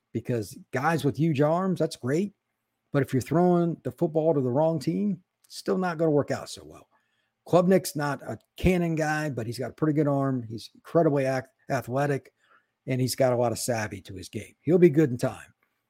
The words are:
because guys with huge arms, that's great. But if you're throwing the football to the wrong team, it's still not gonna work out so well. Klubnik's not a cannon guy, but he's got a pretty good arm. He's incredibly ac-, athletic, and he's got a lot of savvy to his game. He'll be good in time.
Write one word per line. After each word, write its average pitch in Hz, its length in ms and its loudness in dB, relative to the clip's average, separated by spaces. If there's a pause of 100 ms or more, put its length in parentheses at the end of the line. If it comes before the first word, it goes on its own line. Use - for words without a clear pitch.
(120)
because 113 460 -6 (160)
guys 143 320 0
with 139 100 0
huge 151 240 0
arms, 170 400 0
that's 160 160 -2
great. 160 380 -2 (580)
But 143 100 0
if 131 120 -2
you're 127 80 2
throwing 170 600 2
the 127 80 -8
football 160 420 0
to 143 80 0
the 127 100 0
wrong 160 260 2
team, 180 420 -2 (260)
it's - 100 -20
still 196 220 -2
not 180 200 -2
gonna 160 140 2
work 147 180 4
out 120 200 -6
so - 160 -16
well. - 240 -20 (580)
Klubnik's 180 480 4
not 147 260 -4
a 113 160 -10 (200)
cannon 175 380 2
guy, 151 340 -2
but 120 180 -6
he's 117 100 -8
got 120 120 -8
a - 40 -14
pretty 156 200 0
good 143 140 2
arm. 139 360 0
He's 107 320 -12
incredibly 143 500 2
ac-, 131 220 -2 (220)
athletic, 135 640 -2 (520)
and 127 140 -2
he's 127 160 -2
got 131 160 4
a 120 60 2
lot 120 160 2
of 107 40 -6
savvy 107 440 -4
to - 140 -16
his 92 120 -14
game. - 340 -14
He'll 170 160 4
be 170 120 8
good 147 200 4
in 120 80 -4
time. 104 360 -6 (360)